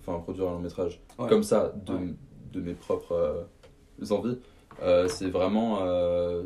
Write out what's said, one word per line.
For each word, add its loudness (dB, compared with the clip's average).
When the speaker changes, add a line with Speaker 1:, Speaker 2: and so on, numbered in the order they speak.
Speaker 1:
enfin, -6
produire -4
un -6
long -6
métrage. » -4
Speaker 2:
Ouais. -4
Speaker 1:
Comme 8
ça, 2
de -6
Speaker 2:
Ouais. -2
Speaker 1:
m-, -6
de -6
mes -6
propres, -4
euh, 0
envies. 0
Euh, 6
c'est -4
vraiment, 2
euh, 0